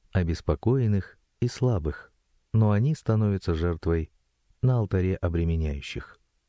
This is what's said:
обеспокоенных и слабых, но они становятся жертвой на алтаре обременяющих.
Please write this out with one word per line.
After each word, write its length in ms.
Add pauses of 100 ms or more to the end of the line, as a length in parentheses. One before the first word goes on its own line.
(120)
обеспокоенных 1080 (220)
и 80
слабых, 640 (400)
но 180
они 240
становятся 600
жертвой 580 (500)
на 160
алтаре 380
обременяющих. 1040 (280)